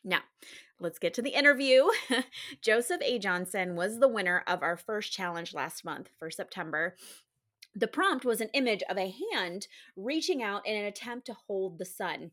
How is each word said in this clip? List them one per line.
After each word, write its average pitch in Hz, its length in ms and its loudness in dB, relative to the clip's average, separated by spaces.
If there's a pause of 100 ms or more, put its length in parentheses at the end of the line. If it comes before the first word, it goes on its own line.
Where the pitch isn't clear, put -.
Now, 180 200 0 (580)
let's 170 180 -4
get 175 180 0
to 240 60 -2
the - 160 -2
interview. 269 460 8 (260)
<laughs> 254 140 2 (380)
Joseph 240 420 2
A. 247 160 0
Johnson 180 560 -2
was 208 240 -2
the 269 80 8
winner 185 400 2
of 180 160 0
our 170 140 0
first 214 340 -6
challenge 175 420 -6
last 147 300 -6
month 156 340 -10
for 160 140 -10
September. 165 640 -4 (800)
The 220 120 0
prompt 311 360 0
was 233 160 2
an 220 140 -4
image 233 360 2
of 185 80 -2
a 190 160 -2 (200)
hand 190 340 -4 (300)
reaching 285 440 0
out 208 240 -2
in 214 120 -2
an 208 80 -2
attempt 240 400 -8
to 233 80 -10
hold 190 440 -4
the 180 80 -6
sun. 170 480 -6